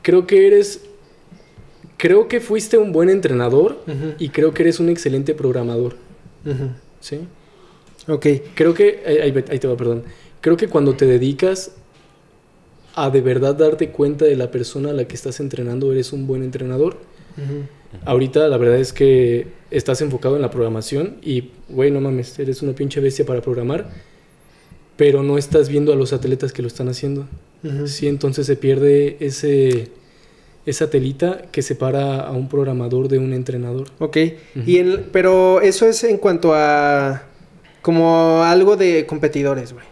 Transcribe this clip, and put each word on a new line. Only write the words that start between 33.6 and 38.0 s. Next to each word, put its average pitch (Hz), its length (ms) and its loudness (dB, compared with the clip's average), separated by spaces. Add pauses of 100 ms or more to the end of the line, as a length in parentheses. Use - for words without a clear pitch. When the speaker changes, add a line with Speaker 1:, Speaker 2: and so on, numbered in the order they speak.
Speaker 2:
Ok. 151 180 -2 (380)
Speaker 1:
Ujú. 131 140 -8
Speaker 2:
Y 180 80 6
en, 185 340 0
pero 185 480 4
eso 190 300 4
es 220 160 -2
en 220 120 2
cuanto 175 360 2
a 143 680 2 (580)
como 165 640 4